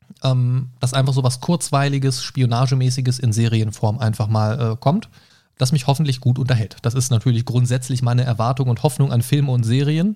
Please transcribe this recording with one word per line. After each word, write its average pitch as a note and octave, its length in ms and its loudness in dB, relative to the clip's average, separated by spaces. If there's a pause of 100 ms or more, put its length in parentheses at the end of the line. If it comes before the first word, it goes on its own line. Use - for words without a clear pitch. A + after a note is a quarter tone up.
(240)
Ähm, B2+ 460 0 (100)
dass B2+ 140 -2
einfach C3+ 200 2
so C3 100 2
was B2+ 180 -2
Kurzweiliges, C#3 840 0
Spionagemäßiges B2+ 960 0
in A#2 140 2
Serienform A2 640 0
einfach A2 280 -2
mal, A2 460 0
äh, - 60 -6
kommt, F3 300 0 (500)
das C3 120 0
mich D3 160 0
hoffentlich C#3 340 0
gut B2+ 180 2
unterhält. A#2+ 440 -2
Das A2+ 100 -2
ist B2 180 -2
natürlich A2+ 320 2
grundsätzlich B2+ 600 -2
meine B2 200 2
Erwartung B2 460 0
und A#2 140 0
Hoffnung C#3 280 0
an A#2 100 2
Filme C#3+ 300 0
und A#2+ 120 2
Serien, D3+ 520 0